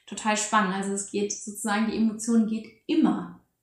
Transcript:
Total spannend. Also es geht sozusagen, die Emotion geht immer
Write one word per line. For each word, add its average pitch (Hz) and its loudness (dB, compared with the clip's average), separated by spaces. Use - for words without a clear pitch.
Total 214 -2
spannend. 202 2
Also 196 -4
es 196 -6
geht 208 -2
sozusagen, 208 -2
die - -2
Emotion 226 2
geht 220 -6
immer 208 2